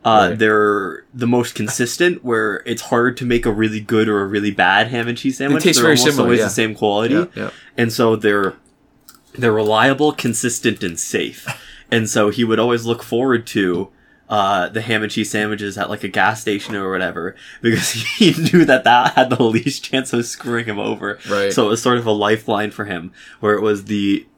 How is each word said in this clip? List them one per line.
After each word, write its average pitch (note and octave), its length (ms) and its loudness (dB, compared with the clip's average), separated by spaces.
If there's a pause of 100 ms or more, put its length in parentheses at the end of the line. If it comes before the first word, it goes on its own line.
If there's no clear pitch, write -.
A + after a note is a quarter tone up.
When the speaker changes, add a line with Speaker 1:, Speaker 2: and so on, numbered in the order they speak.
Speaker 1:
Uh, G#2+ 260 4
Speaker 2:
Right. G#2+ 100 -4
Speaker 1:
they're G#2 720 2
the B2+ 140 -4
most A#2+ 280 0
consistent, B2+ 680 -2
where A2 440 0
it's A2+ 160 -6
hard A#2+ 340 2
to C3 80 -6
make A#2 200 0
a A#2 60 2
really G#2+ 280 0
good G#2+ 280 2
or G#2 140 2
a G2 40 -2
really G2+ 260 -2
bad G2 360 -2
ham A#2+ 200 -4
and A#2+ 100 -6
cheese C3+ 220 -4
Speaker 2:
They C3+ 60 -6
Speaker 1:
sandwich. C#3 180 0
Speaker 2:
taste E3 140 2
Speaker 1:
They're B2 80 2
Speaker 2:
very D3+ 120 4
Speaker 1:
almost B2 80 2 (100)
Speaker 2:
similar, B2 120 2
Speaker 1:
always A#2+ 120 4
Speaker 2:
yeah. A2 60 2
Speaker 1:
the G2 60 -4
same A2 240 -2
quality. G#2+ 400 0
Speaker 2:
Yeah, F3 100 2 (100)
yeah. G#2 140 -8 (260)
Speaker 1:
And A#2 160 0
so A2+ 240 2
they're, G#2 380 0 (840)
they're A#2+ 160 2
reliable, A2+ 600 4
consistent, A#2+ 720 -2
and F2 160 -6
safe. - 480 -6 (440)
And A2+ 160 0
so G#2 220 2
he G#2+ 140 -2
would A2 160 2
always A#2 260 0
look A#2 160 -2
forward A#2 460 0
to, F#2 420 -2 (400)
uh, G2 400 0
the A2 120 -6
ham A2 200 -2
and G#2+ 100 -6
cheese A2 200 -4
sandwiches G#2+ 460 -4
at, G2 120 -4
like, G#2 140 -8
a G2+ 40 -6
gas G#2 320 0
station G#2 360 -4
or G2 160 -4
whatever, F2+ 440 -6 (280)
because A2+ 280 2
<laughs> - 260 -6
he F#3 140 6
knew E3 340 4
that C3 180 4
that B2 320 4
had C3 160 4
the B2 120 2
least A2+ 400 0
chance C3 300 -4
of A#2 140 0
screwing A#2 380 -6
him G#2+ 140 -6
over. G#2 380 -6 (120)
Speaker 2:
Right. G2+ 220 0
Speaker 1:
So A2 140 2
it G#2 40 0
was A2+ 120 0
sort B2+ 160 2
of A#2 80 -4
a A2+ 60 0
lifeline G#2 580 0
for G#2 160 -10
him, F2+ 260 -10 (280)
where G#2 160 2
it G2 60 -2
was G#2 240 0
the G2+ 400 0 (120)